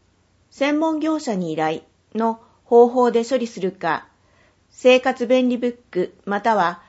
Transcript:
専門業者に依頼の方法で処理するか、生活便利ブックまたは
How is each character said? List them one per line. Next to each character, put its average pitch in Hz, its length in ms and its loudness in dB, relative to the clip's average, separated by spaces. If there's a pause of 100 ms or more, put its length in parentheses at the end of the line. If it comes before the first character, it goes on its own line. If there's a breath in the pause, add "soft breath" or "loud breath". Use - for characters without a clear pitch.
(500)
専 294 300 -2
門 320 180 -2
業 311 200 -4
者 262 160 -6
に 175 180 -4
依 151 40 -8
頼 160 260 -4 (320)
の 226 260 -4 (240 soft breath)
方 240 240 6
法 247 220 0
で 226 120 0
処 262 140 -2
理 247 100 -4
す 214 140 -14
る 185 100 -4
か、 170 380 -6 (640 soft breath)
生 254 280 4
活 254 280 -2
便 254 240 2
利 240 80 -2
ブ 247 100 -2
ッ 240 80 -6 (140)
ク - 340 -4
ま 202 160 -6
た 226 140 0
は 175 340 -2